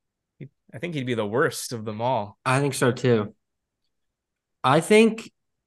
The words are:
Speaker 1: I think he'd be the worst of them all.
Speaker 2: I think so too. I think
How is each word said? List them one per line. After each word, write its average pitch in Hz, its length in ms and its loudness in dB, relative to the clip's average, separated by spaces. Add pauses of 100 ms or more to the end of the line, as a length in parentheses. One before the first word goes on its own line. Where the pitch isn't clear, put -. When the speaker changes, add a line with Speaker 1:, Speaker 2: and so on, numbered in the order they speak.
(760)
Speaker 1:
I 139 40 -16
think 170 160 -8
he'd 135 120 -6
be 123 80 -2
the 110 120 -2
worst 127 460 -4
of 113 120 -10
them 110 180 -10
all. 117 420 -4
Speaker 2:
I 131 160 2
think 143 140 -2
so 127 180 2
too. 117 420 0 (1300)
I 139 160 4
think 220 500 4 (360)